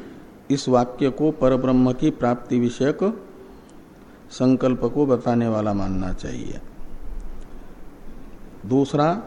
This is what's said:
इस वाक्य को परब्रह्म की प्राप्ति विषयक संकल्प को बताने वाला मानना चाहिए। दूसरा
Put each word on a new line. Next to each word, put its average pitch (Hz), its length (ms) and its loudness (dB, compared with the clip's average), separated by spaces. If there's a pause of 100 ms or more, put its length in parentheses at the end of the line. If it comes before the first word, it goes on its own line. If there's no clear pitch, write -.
(520)
इस 139 180 0
वाक्य 123 400 4
को 151 220 2
परब्रह्म 127 600 4
की 156 180 0
प्राप्ति 123 480 0
विषयक 131 440 0 (1300)
संकल्प 127 540 2
को 143 200 2
बताने 120 420 2
वाला 107 260 0
मानना 95 400 0
चाहिए। - 480 -6 (2000)
दूसरा 139 420 2 (200)